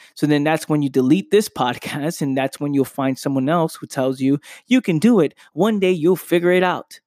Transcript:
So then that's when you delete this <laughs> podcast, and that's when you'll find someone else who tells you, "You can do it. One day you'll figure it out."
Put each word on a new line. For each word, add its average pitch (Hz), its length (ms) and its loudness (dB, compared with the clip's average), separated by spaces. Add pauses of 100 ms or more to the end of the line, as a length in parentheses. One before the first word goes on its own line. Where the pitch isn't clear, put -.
(160)
So 151 120 0
then 147 160 2
that's 156 240 0
when 151 140 0
you 139 80 -2
delete 135 420 2
this 214 180 2
<laughs> - 80 -12
podcast, 143 640 -6
and 135 160 -2
that's 135 220 -4
when 143 140 -4
you'll 135 120 2
find 135 320 -4
someone 135 300 -2
else 165 280 0
who - 120 -16
tells 131 320 -4
you, 139 200 0 (280)
"You 254 140 2
can 160 180 -2
do 226 200 4
it. 143 140 0 (200)
One 208 260 0
day 185 120 2
you'll 175 240 2
figure 175 360 0
it 180 120 4
out." 175 440 -4